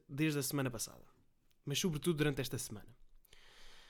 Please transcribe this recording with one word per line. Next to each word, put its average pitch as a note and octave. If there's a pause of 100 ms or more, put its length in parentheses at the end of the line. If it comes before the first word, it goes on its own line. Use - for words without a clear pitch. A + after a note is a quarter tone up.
desde D3
a C3+
semana C3
passada, - (600)
mas C#3
sobretudo E3
durante C#3+
esta C3
semana. - (960)